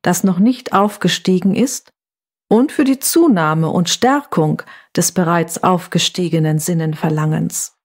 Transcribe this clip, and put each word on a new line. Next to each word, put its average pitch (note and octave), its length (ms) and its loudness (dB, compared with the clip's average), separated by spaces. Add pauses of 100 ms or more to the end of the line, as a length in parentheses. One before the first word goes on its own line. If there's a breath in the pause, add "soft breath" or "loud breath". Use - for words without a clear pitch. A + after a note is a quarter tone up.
das F3+ 240 0
noch F#3 140 2
nicht B3 340 0
aufgestiegen F#3 800 0
ist, - 380 -4 (560)
und A#3+ 220 4
für D4+ 120 0
die C4+ 160 0
Zunahme D#3+ 720 2
und F3 200 0
Stärkung G#3 720 0 (320 loud breath)
des - 160 0
bereits E3+ 520 -2
aufgestiegenen E3 960 0
Sinnenverlangens. D#3 1300 -2